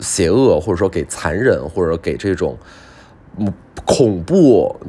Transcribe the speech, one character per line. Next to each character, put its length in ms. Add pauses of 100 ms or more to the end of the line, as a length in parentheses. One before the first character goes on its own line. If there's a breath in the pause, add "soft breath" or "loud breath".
邪 280
恶， 300
或 140
者 20
说 140
给 160
残 320
忍， 320
或 180
者 100
给 200
这 180
种， 220 (800 loud breath)
嗯， 140 (340)
恐 360
怖， 540 (140)